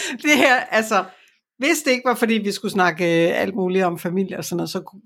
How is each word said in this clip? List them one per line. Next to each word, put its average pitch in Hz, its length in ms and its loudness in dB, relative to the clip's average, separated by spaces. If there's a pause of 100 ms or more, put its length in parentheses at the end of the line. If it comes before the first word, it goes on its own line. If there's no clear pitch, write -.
(220)
Det 294 160 4
her, 254 180 4
altså, 220 500 0 (520)
hvis 302 240 0
det 269 100 2
ikke 254 180 0
var, 233 60 2
fordi 226 180 0
vi 202 180 0
skulle 196 200 -4
snakke, 180 320 0 (260)
øh, - 120 0
alt 196 140 -2
muligt 185 300 0
om 175 140 -2
familie 185 380 -4
og 160 80 -8
sådan 175 120 -6
noget, 165 120 -4
så 185 120 -8
ku-, - 240 -20